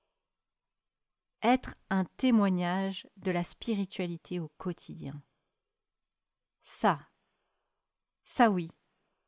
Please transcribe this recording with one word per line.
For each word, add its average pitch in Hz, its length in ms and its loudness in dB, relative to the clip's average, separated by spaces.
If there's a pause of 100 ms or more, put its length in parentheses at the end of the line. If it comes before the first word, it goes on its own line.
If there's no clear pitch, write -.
(1400)
Être 254 340 2 (140)
un 190 160 2 (120)
témoignage 190 880 2 (100)
de 190 120 -4
la 175 140 0
spiritualité 180 960 -6
au 160 80 -6 (100)
quotidien. 156 640 -10 (1400)
Ça, 170 360 0 (1200)
ça 233 260 4
oui. 175 220 -2 (560)